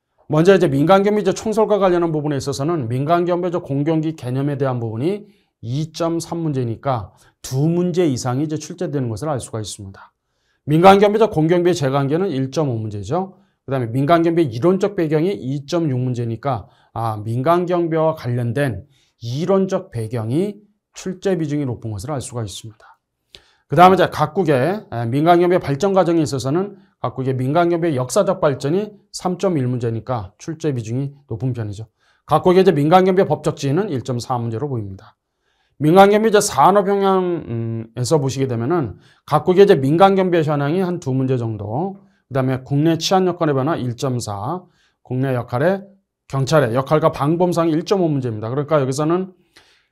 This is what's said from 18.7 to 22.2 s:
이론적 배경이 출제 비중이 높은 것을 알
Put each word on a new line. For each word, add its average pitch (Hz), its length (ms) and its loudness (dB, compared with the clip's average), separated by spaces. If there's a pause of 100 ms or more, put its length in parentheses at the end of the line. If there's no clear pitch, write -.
이론적 180 680 -2
배경이 120 640 -4 (380)
출제 185 440 -4
비중이 147 280 -4
높은 113 260 -8
것을 104 200 -8
알 131 100 -4